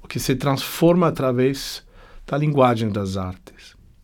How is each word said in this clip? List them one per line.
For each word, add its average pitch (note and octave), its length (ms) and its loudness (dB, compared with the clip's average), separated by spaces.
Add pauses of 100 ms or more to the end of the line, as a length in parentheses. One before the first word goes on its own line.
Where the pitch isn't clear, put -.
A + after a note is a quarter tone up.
o - 60 -20
que - 140 -8
se C3+ 160 -2
transforma E3 720 2
através C3 760 -2 (400)
da C#3+ 140 -4
linguagem B2+ 520 2
das G2 260 -4
artes. - 580 -12 (300)